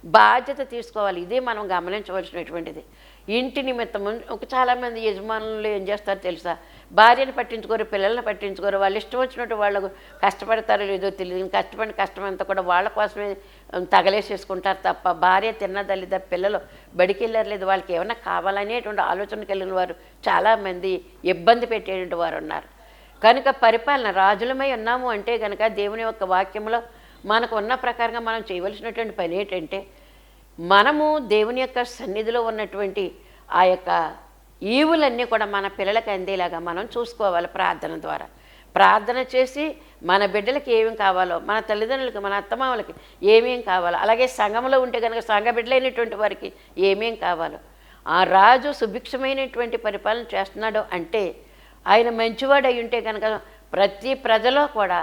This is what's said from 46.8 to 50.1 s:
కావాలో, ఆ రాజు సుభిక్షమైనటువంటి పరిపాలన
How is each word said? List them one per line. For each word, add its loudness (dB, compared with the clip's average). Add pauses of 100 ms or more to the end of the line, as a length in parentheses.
కావాలో, -4 (480)
ఆ 2
రాజు 8
సుభిక్షమైనటువంటి -4
పరిపాలన -4 (100)